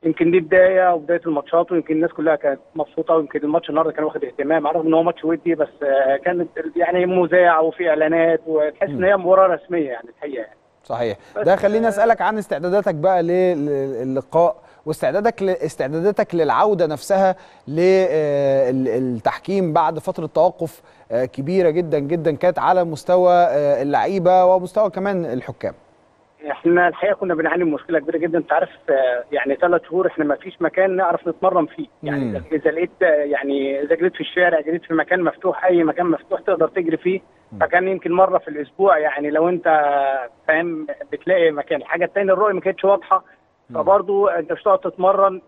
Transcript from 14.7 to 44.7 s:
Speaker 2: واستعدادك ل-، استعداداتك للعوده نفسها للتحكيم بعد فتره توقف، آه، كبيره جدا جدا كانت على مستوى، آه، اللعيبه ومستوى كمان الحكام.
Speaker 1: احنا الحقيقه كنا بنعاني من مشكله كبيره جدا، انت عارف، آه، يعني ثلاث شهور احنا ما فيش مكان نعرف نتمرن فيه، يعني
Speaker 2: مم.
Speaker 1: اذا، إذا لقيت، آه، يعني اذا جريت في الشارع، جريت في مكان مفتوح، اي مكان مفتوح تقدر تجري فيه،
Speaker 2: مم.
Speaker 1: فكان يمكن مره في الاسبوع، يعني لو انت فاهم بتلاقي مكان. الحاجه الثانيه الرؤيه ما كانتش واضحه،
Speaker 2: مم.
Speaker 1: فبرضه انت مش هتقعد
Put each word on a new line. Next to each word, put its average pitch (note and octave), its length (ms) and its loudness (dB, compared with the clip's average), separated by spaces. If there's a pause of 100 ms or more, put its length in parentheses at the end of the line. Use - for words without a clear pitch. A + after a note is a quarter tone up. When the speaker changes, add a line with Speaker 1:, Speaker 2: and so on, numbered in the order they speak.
Speaker 2:
واستعدادك E3+ 580 -2
ل-، G3 60 0
استعداداتك E3 880 -2
للعوده E3 520 2
نفسها F#3 480 0 (320)
للتحكيم C#3+ 2000 0
بعد D#3+ 260 0
فتره F3 260 -8
توقف، E3 560 -2 (300)
آه، B2 140 0
كبيره E3+ 440 0
جدا D#3 300 0
جدا D#3 360 -2
كانت F3 240 0
على F3+ 240 2
مستوى، F3+ 500 2
آه، D3 480 2
اللعيبه F3 640 2
ومستوى F#3 440 2
كمان F#3+ 360 -4
الحكام. A#2+ 480 -8 (800)
Speaker 1:
احنا F3 360 2
الحقيقه F#3+ 280 -2
كنا F3+ 200 -4
بنعاني D#3+ 280 -2
من D#3+ 80 0
مشكله D#3 280 -4
كبيره D#3+ 180 -6
جدا، E3 200 -2
انت D#3 160 -2
عارف، E3+ 160 0 (200)
آه، B2+ 420 0
يعني C#3 240 -2
ثلاث F3 280 0
شهور F3+ 240 -2
احنا D#3 180 -4
ما C#3+ 100 0
فيش - 260 -12
مكان F#3 340 0
نعرف F3 320 -2
نتمرن F3 380 0
فيه، D#3 220 -12 (160)
يعني C#3+ 220 -4
Speaker 2:
مم. G#2+ 100 -6
Speaker 1:
اذا، F2+ 160 -8
إذا D#3 200 0
لقيت، E3+ 180 -4 (120)
آه، F#3 40 2
يعني C#3 760 0
اذا D3+ 140 0
جريت E3+ 180 -2
في - 80 -12
الشارع، E3+ 400 0
جريت E3 220 -6
في E3 100 -8
مكان E3+ 300 0
مفتوح، F3+ 420 -2
اي F3 180 4
مكان D#3+ 220 0
مفتوح E3 360 -2
تقدر E3 260 0
تجري E3 300 -2
فيه، F#3 240 -4 (300)
Speaker 2:
مم. G2+ 80 -14
Speaker 1:
فكان F3 280 0
يمكن F3+ 240 -4
مره F#3 260 4
في - 100 -4
الاسبوع، D#3 500 0
يعني D3 320 -2
لو D#3 200 2
انت F3 160 -4 (840)
فاهم D#3 400 -2 (240)
بتلاقي E3 400 2
مكان. C#3+ 300 -4
الحاجه E3+ 240 -4
الثانيه G3 280 0
الرؤيه F#3+ 200 2
ما F3+ 80 -4
كانتش - 220 -4
واضحه، G3 400 0 (460)
Speaker 2:
مم. A#2+ 80 -8
Speaker 1:
فبرضه F#3+ 640 0
انت E3 120 -8
مش E3 100 -8
هتقعد F#3+ 180 2